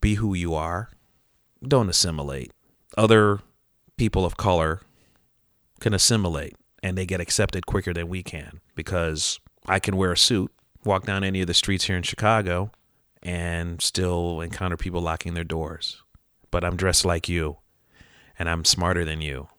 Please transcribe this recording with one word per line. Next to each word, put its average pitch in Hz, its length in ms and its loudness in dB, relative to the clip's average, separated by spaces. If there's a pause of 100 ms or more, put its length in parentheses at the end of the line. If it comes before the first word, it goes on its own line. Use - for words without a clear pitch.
Be 107 140 4
who 104 200 0
you 85 200 -2
are. 85 360 -4 (760)
Don't 131 220 4
assimilate. 71 640 -2 (440)
Other 107 440 6 (560)
people 104 280 2
of 85 120 -2
color 82 440 2 (1000)
can 104 140 0
assimilate, 87 600 2 (260)
and 92 160 -2
they 92 100 -2
get 90 140 -2
accepted 92 460 0
quicker 95 260 -2
than 85 160 -4
we 92 140 -6
can, 80 380 -14 (160)
because 80 640 -2 (260)
I 95 140 2
can 98 160 -2
wear 92 160 2
a 85 40 0
suit, - 360 2 (320)
walk 95 200 2
down 98 200 -2
any 95 160 0
of 90 80 0
the 85 60 0
streets - 300 2
here 95 120 0
in 90 80 -2
Chicago, 98 680 0 (500)
and 85 640 -4
still 87 580 -2
encounter 85 360 -4
people 87 240 -4
locking 82 340 -4
their 85 80 -4
doors. 80 600 -6 (500)
But 87 120 0
I'm 87 120 -2
dressed 90 280 2
like 87 240 0
you, 80 280 -2 (840)
and 85 100 -4
I'm 82 160 -2
smarter 87 400 2
than 80 160 -4
you. 69 280 -6 (100)